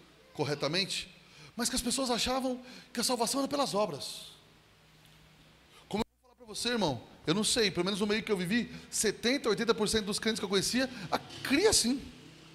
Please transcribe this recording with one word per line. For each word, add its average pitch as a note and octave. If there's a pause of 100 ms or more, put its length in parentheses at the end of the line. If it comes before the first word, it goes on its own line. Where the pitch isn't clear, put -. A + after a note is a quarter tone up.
(340)
corretamente, D3 (460)
mas A3+
que B3+
as B3
pessoas B3
achavam B3+ (320)
que -
a A#3
salvação B3
era C4+
pelas C4+
obras. F#3 (1600)
Como G#3
eu - (140)
vou -
falar -
pra B3
você, G#3+
irmão, E3+ (280)
eu -
não G#3
sei, G#3+
pelo E3+
menos F#3+
no G#3+
meio G#3+
que A3
eu G3+
vivi, F#3 (160)
setenta, A#3
oitenta G#3+
por G#3+
cento G#3+
dos G3+
crentes A3
que -
eu F#3+
conhecia, G#3+ (220)
a, -
cria -
sim. B3 (520)